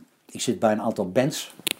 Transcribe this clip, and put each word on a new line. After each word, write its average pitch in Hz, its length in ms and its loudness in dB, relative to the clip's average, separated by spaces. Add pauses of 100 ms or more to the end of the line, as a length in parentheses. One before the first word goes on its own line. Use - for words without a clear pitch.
(300)
ik - 100 -12
zit 113 180 0
bij 110 140 4
een 107 80 0
aantal 107 300 -2
bands, 127 440 0 (260)